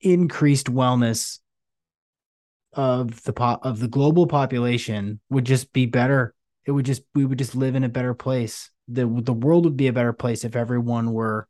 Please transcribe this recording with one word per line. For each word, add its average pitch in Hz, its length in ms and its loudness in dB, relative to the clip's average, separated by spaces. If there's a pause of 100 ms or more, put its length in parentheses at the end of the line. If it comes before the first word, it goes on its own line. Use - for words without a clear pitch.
increased 165 640 4
wellness 123 720 0 (1300)
of 123 500 -2
the 123 80 -6
po-, 120 300 -2
of 120 180 -4
the 120 80 -2
global 151 400 4
population 120 1000 -2
would 131 160 0
just 127 260 0
be 131 140 2
better. 123 480 0 (320)
It 143 60 -4
would 139 140 0
just, 131 180 -4 (100)
we 143 100 2
would 131 140 -2
just 127 180 -6
live 131 200 -2
in 135 80 0
a 127 60 0
better 123 240 -4
place. 123 580 -6 (180)
The, 123 160 -2
the 120 260 -2
world 147 340 2
would 151 120 0
be 135 100 2
a 123 60 0
better 120 180 0
place 117 320 -4
if 117 120 -6
everyone 117 580 -2
were 110 360 -4